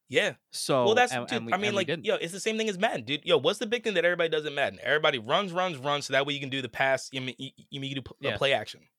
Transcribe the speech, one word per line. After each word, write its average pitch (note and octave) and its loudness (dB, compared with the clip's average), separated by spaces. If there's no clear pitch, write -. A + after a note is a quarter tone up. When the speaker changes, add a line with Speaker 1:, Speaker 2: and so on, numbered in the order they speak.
Speaker 1:
Yeah. D#3+ 2
Speaker 2:
So, C3 2
Speaker 1:
Well, A2+ 6
that's, A#2+ 4
Speaker 2:
and, A#2+ -2
Speaker 1:
dude, - -2
Speaker 2:
and A2+ -4
we, - -6
Speaker 1:
I F#3 2
mean, G3+ -2
Speaker 2:
and G#3 0
we - 0
Speaker 1:
like, F#3+ 0
Speaker 2:
didn't. - -4
Speaker 1:
yo, G#3 2
it's E3+ -4
the F#3+ -10
same A3 -2
thing A3 -2
as F#3+ -4
Madden, G3+ 0
dude. C#3+ -4
Yo, E3 4
what's D#3+ 2
the B3 -4
big A#3 -2
thing G#3+ 0
that E3 4
everybody E3+ 2
does D#3 0
in C#3+ -6
Madden? A2 -2
Everybody D3 2
runs, E3 0
runs, F3+ -2
runs, C#3+ -2
so - -10
that C#3 4
way D3 -2
you C#3+ -6
can C#3 -6
do C3+ -4
the B2 -4
pass, C3+ 0
you C3+ -6
mean, B2+ -6
you, C3+ -12
you C#3 -10
mean, C3+ -6
you C#3 -6
do C3 -6
p-, - -14
the C#3 -4
Speaker 2:
Yeah. G#2+ -2
Speaker 1:
play C#3 2
action. - -4